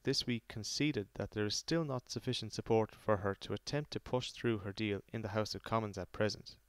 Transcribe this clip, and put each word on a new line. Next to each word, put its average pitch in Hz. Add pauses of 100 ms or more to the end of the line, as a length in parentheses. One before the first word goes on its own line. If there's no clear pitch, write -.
this 143
week 120
conceded 113
that 98
there 104
is 104
still 165
not 131
sufficient 117
support 110
for -
her 98
to -
attempt 147
to -
push -
through 117
her 98
deal 101 (120)
in 113
the 107
House 104
of 95
Commons 110
at 90
present, - (140)